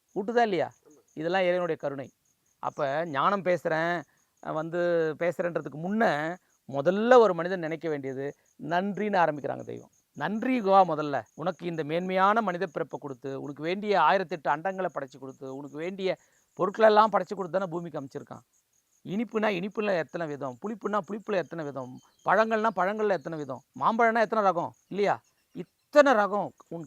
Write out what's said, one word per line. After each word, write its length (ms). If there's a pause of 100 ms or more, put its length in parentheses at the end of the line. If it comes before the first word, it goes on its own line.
(160)
ஊட்டுதா 220
இல்லையா? 340 (420)
இதெல்லாம் 280
இறைவனுடைய 400
கருணை. 300 (480)
அப்ப 460
ஞானம் 360
பேசுறேன், 600 (420)
அஹ், 100
வந்து 260 (400)
பேசுறேன்றதுக்கு 640
முன்ன 520 (340)
முதல்ல 480
ஒரு 160
மனிதன் 260
நினைக்க 300
வேண்டியது 460 (280)
நன்றின்னு 540
ஆரம்பிக்கிறாங்க 460
தெய்வம். 260 (240)
"நன்றி 480
வா 220
முதல்ல, 400 (120)
உனக்கு 300
இந்த 180
மேன்மையான 580
மனித 260
பிறப்பை 320
கொடுத்து, 420
உனக்கு 220
வேண்டிய 360
ஆயிரத்தெட்டு 500
அண்டங்களை 440
படைச்சு 260
கொடுத்து, 360
உனக்கு 220
வேண்டிய 400 (400)
பொருட்களெல்லாம் 540
படைச்சு 240
கொடுத்து 240
தானே 120
பூமிக்கு 300
அமைச்சிருக்கான்." 420 (640)
இனிப்புனா 460
இனிப்புல 460
எத்தனை 300
விதம், 340
புளிப்புனா 460
புளிப்புல 280
எத்தனை 300
விதம், 340 (260)
பழங்கள்னா 500
பழங்கள்ல 340
எத்தனை 280
விதம், 240 (180)
மாம்பழம்னா 400
எத்தனை 320
ரகம் 180 (180)
இல்லையா? 340 (300)
இத்தனை 640
ரகம். 360 (180)
உன் 200